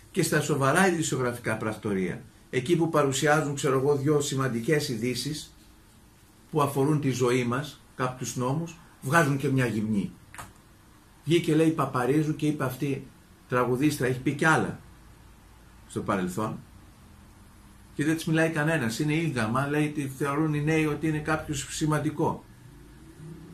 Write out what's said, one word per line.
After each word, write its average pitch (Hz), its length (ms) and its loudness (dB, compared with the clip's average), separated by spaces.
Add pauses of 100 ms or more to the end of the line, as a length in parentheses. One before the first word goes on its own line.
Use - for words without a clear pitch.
(120)
και 170 120 0
στα 156 180 2
σοβαρά 147 460 4
ειδησιογραφικά 127 680 -2
πρακτορεία. 101 640 -4 (280)
Εκεί 131 260 0
που 160 140 2
παρουσιάζουν, 147 680 2
ξέρω 135 220 2
εγώ, 139 180 2
δυο 143 260 2
σημαντικές 135 680 0
ειδήσεις 123 640 -4 (1000)
που 156 100 2
αφορούν 139 400 2
τη 135 100 0
ζωή 123 320 2
μας, 123 380 -4 (140)
κάποιους 127 400 -6
νόμους, 139 420 -4 (240)
βγάζουν 143 360 2
και 143 120 0
μια 131 160 2
γυμνή. 107 460 -2 (1120)
Βγήκε, 165 320 2
λέει, 160 140 6
«Παπαρίζου» 147 640 0
και 151 100 -4
είπε 147 180 -2
αυτή, 131 440 -4 (400)
τραγουδίστρα, 127 600 2
έχει 127 120 -2
πει 139 140 0
κι 160 120 0
άλλα 127 340 2 (1080)
στο 107 140 -8
παρελθόν. 98 580 -2 (1400)
Και 147 100 -2
δεν 156 100 2
της 160 100 -6
μιλάει 160 240 2
κανένας, 147 500 0
είναι 151 140 0
ήλγαμα, 135 540 0
λέει, 147 220 0
τη 147 180 -4
θεωρούν 147 460 -2
οι 147 100 0
νέοι 156 220 2
ότι 147 220 -2
είναι 156 120 0
κάποιος 156 500 -4
σημαντικό. 147 760 -2 (1120)